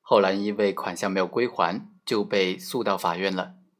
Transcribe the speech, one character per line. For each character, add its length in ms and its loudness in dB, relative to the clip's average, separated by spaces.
后 200 4
来 120 4
因 240 -2
为 160 2
款 240 -6
项 160 -2
没 80 0
有 60 2
归 200 0
还， 440 -2
就 180 0
被 340 0
诉 240 -6
到 140 2
法 220 -2
院 160 0
了 220 -6